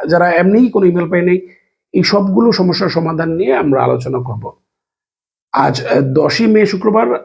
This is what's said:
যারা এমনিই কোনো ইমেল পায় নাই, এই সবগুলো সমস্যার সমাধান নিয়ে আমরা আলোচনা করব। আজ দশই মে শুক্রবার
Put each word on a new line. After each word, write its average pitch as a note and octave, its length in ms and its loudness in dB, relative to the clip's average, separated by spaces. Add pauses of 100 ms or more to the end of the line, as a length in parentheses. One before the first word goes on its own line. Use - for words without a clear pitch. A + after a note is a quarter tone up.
যারা F3 240 2
এমনিই G3+ 360 4
কোনো G3 180 2
ইমেল E3+ 240 0
পায় F3 120 0
নাই, F3+ 160 2 (540)
এই F#3+ 100 2
সবগুলো G3+ 500 2
সমস্যার F3+ 360 -2
সমাধান E3 420 -2
নিয়ে F3 240 0
আমরা C3+ 280 0
আলোচনা B2+ 360 -2
করব। A#2+ 260 -8 (1080)
আজ C3+ 300 -2 (200)
দশই D3 440 0
মে G#3+ 200 4
শুক্রবার G#3+ 400 0 (180)